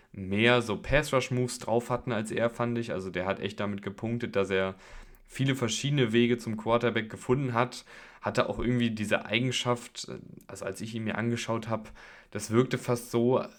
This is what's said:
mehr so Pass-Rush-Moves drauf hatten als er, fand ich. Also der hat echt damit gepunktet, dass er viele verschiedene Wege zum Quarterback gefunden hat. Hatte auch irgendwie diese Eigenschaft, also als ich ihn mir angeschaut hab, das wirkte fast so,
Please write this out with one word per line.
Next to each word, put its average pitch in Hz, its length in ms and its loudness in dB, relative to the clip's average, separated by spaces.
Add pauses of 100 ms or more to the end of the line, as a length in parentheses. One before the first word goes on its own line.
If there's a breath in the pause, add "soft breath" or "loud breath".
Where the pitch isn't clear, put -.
(140 loud breath)
mehr 107 480 4
so 110 160 -2
Pass-Rush-Moves 123 840 0
drauf 120 300 0
hatten 120 240 -2
als 107 180 -4
er, 113 180 2
fand 120 280 -2
ich. 117 160 -4
Also 95 160 -4
der 90 160 -2
hat 95 160 0
echt - 180 -6
damit 101 220 -4
gepunktet, 110 560 -4
dass 98 120 2
er 95 260 0 (520 loud breath)
viele 135 280 0
verschiedene 127 580 0
Wege 120 240 6
zum 113 180 -6
Quarterback 113 540 0
gefunden 127 440 0
hat. 123 300 0 (380 loud breath)
Hatte - 260 0
auch 104 120 -4
irgendwie 120 320 2
diese 104 340 0
Eigenschaft, 120 800 -2 (400)
also - 160 -12
als 98 160 -6
ich 110 160 -8
ihn 110 80 -6
mir 107 140 -2
angeschaut 117 500 -2
hab, 110 240 -4 (400 loud breath)
das - 200 -6
wirkte 127 260 4
fast 123 340 -4
so, 120 320 4 (160)